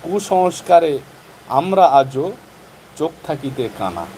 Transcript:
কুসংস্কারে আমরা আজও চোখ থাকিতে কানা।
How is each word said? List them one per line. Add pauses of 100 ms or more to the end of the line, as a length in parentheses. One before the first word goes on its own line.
কুসংস্কারে (540)
আমরা (140)
আজও (720)
চোখ (160)
থাকিতে (160)
কানা। (120)